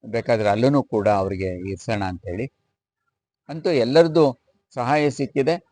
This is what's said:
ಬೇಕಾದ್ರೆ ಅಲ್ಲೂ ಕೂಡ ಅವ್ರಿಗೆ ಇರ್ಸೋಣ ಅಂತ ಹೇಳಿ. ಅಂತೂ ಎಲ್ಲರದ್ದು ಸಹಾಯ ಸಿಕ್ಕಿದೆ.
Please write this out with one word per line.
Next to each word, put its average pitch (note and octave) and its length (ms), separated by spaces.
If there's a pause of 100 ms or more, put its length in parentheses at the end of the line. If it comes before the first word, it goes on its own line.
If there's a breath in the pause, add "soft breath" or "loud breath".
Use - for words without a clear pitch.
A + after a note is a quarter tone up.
ಬೇಕಾದ್ರೆ A2 420
ಅಲ್ಲೂ B2+ 340
ಕೂಡ G#2+ 260
ಅವ್ರಿಗೆ F#2+ 640
ಇರ್ಸೋಣ G2+ 340
ಅಂತ F#2 220
ಹೇಳಿ. G2+ 260 (960)
ಅಂತೂ D#3 220
ಎಲ್ಲರದ್ದು D3+ 680 (360)
ಸಹಾಯ C#3+ 360
ಸಿಕ್ಕಿದೆ. C#3 600